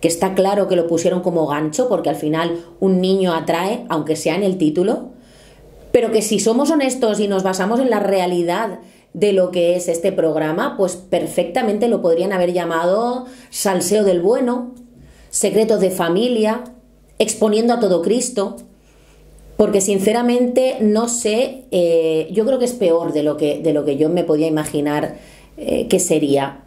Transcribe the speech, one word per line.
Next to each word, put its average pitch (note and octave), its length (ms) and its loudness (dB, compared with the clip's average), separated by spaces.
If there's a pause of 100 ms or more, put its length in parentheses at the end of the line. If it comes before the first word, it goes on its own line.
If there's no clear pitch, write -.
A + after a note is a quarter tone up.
que E3+ 60 0
está F#3 260 -2
claro G3 340 2
que F#3+ 80 0
lo E3+ 120 0
pusieron E3+ 340 0
como E3+ 240 0
gancho, D3+ 420 -2
porque F3 220 0
al D3+ 60 -2
final D#3+ 460 -2 (180)
un F#3+ 200 2
niño F#3 320 2
atrae, E3 580 -2
aunque D#3 260 -2
sea D#3 180 -2
en F3+ 80 -2
el F#3+ 160 0
título, F3 520 0 (800)
pero A#3 200 0
que A3 120 0
si G#3 160 -2
somos A#3+ 320 0
honestos B3+ 480 -2
y G#3 80 -2
nos F#3+ 160 -2
basamos F#3+ 360 -2
en B3+ 120 0
la G#3 80 0
realidad F3+ 800 -2 (340)
de G3+ 180 0
lo F#3 200 2
que F3 240 2
es F3+ 140 -4
este E3+ 220 0
programa, D#3 640 0
pues F#3 200 0
perfectamente G3+ 920 -2
lo G#3+ 140 0
podrían F3+ 320 2
haber F3+ 180 0
llamado F3+ 760 0 (260)
Salseo G3+ 520 0
del F3 200 2
Bueno, A#3+ 480 0 (580)
Secretos G#3 520 2
de F#3 100 4
Familia, G#3+ 720 0 (560)
Exponiendo G#3+ 540 2
a A#3 60 0
todo F#3 220 2
Cristo, G3+ 540 -2 (1000)
porque G3+ 260 2
sinceramente A#3+ 1000 2
no G#3+ 280 2
sé, A#3 600 -2
eh, E3 600 2
yo G3+ 120 0
creo B3+ 140 0
que A#3+ 80 0
es A#3+ 80 -4
peor E3 400 0
de D3+ 80 0
lo D3+ 160 0
que, D3 220 -2
de D#3+ 120 0
lo D3 140 0
que C#3+ 120 -2
yo D3+ 120 2
me F3 140 0
podía D#3+ 240 0
imaginar, D3+ 680 -2 (400)
eh, - 300 -2
que F#3 120 2
sería. C#3 680 0